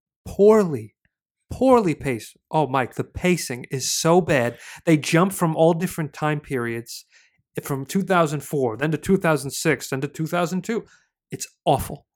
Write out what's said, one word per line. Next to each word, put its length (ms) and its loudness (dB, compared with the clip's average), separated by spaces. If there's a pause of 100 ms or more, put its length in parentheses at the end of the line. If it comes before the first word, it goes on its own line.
(260)
poorly, 680 4 (560)
poorly 440 4
paced. 420 -6 (140)
Oh, 160 2
Mike, 280 -2
the 100 -4
pacing 680 -2
is 220 -4
so 280 4
bad. 380 0 (260)
They 120 4
jump 360 2
from 240 -2
all 180 4
different 380 -6
time 280 -4
periods, 680 -6 (560)
from 240 -4
two 160 -2
thousand 380 0
four, 360 -2
then 140 -2
to 80 -2
two 180 0
thousand 360 0
six, 380 -2
then 100 -4
to 80 -6
two 180 -8
thousand 360 -2
two. 220 -6 (460)
It's 160 -12 (180)
awful. 520 -2